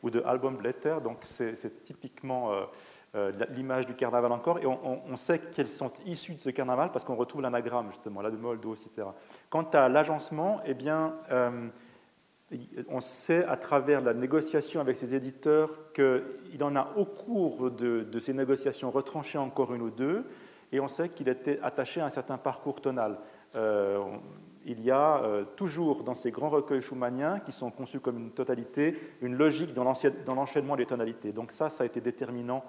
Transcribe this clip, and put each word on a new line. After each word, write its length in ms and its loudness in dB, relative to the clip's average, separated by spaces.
ou 80 -2
de 160 4
Albumblätter. 760 0
Donc 180 -4
c'est, 320 -4
c'est 300 -10
typiquement, 640 -6
euh, 120 0
euh, 160 2
l'image 360 -2
du 80 -10
carnaval 380 2
encore. 260 0
Et 80 -2
on, 180 2
on, 220 -4
on 100 -8
sait 220 2
qu'elles 300 -2
sont 240 -6
issues 280 -8
de 60 -14
ce 100 -2
carnaval 400 0
parce 140 -4
qu'on 100 -4
retrouve 280 -2
l'anagramme, 480 0
justement, 320 -10
la 80 0
de 60 -6
Moll, 220 -4
d'Os, 160 -6
et 140 -16
cetera. 260 -8
Quant 240 0
à 140 10
l'agencement, 760 2
eh 100 -2
bien, 400 0
euh, 380 2
on 100 -4
sait 460 2
à 120 0
travers 440 4
la 120 4
négociation 680 2
avec 160 2
ses 180 -4
éditeurs 760 2
qu'il 680 2
en 120 0
a 220 2
au 80 4
cours 680 0
de, 300 2
de 180 -4
ces 140 -2
négociations 580 2
retranché 480 -2
encore 340 0
une 100 -2
ou 80 -2
deux, 340 0
et 80 2
on 80 -2
sait 220 -2
qu'il 180 -2
était 340 0
attaché 380 -2
à 60 0
un 40 -2
certain 280 -4
parcours 420 -4
tonal. 380 0
Euh, 460 2
il 160 -6
y 120 4
a, 260 6
euh, 260 2
toujours 480 0
dans 100 -2
ces 160 -2
grands 180 -2
recueils 320 2
schumanniens, 600 -2
qui 120 -10
sont 180 -6
conçus 280 -10
comme 180 -2
une 140 -8
totalité, 680 0
une 140 -2
logique 400 4
dans 80 0
l'ancien-, 300 4
dans 120 0
l'enchaînement 400 0
des 100 2
tonalités. 460 -4
Donc 180 -6
ça, 180 -2
ça 140 -4
a 40 2
été 140 -4
déterminant 680 -4